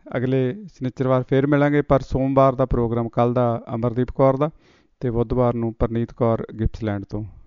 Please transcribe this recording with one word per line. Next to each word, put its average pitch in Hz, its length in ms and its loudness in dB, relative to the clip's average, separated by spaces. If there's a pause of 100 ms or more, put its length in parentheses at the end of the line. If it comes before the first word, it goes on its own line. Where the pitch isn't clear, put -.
(160)
ਅਗਲੇ 127 360 0
ਸ਼ਨੀਚਰਵਾਰ 131 800 -2
ਫੇਰ 135 160 4
ਮਿਲਾਂਗੇ। 147 360 2
ਪਰ 135 180 2
ਸੋਮਵਾਰ 135 540 2
ਦਾ 131 120 0
ਪ੍ਰੋਗਰਾਮ 117 420 -2
ਕੱਲ੍ਹ 120 260 0
ਦਾ 120 280 0 (120)
ਅਮਰਦੀਪ 120 360 -2
ਕੌਰ 135 260 2
ਦਾ, 147 140 0 (500)
ਤੇ 127 100 -2
ਬੁੱਧਵਾਰ 120 440 0
ਨੂੰ 113 240 -4
ਪਰਨੀਤ 117 340 -2
ਕੌਰ 113 340 0 (140)
ਗਿਪਸਲੈਂਡ 104 440 -4
ਤੋਂ। 107 200 -8 (220)